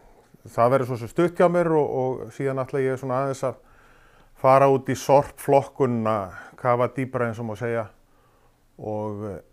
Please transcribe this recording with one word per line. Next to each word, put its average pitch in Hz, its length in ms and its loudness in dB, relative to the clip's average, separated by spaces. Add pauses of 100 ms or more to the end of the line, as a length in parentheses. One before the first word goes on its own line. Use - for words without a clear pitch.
(540)
það 123 180 4
verður 131 160 0
svo 127 100 -4
sem 113 120 -10
stutt 170 280 -2
hjá 185 140 4
mér 175 240 0
og, 147 100 2
og 127 480 -6
síðan 135 300 -4
ætla 135 180 -4
ég 131 160 -2
svona 131 240 -4
aðeins 135 240 -6
að 120 140 -6 (760)
fara 135 360 6
út 131 180 -2
í 123 80 -2
sorpflokkunina, 135 1160 2 (420)
kafa 120 380 2
dýpra 123 340 -4
eins 110 80 -10
og 117 80 -8
má 110 120 -8
segja 117 280 -4 (920)
og, 107 540 -10
e, 90 60 -12 (160)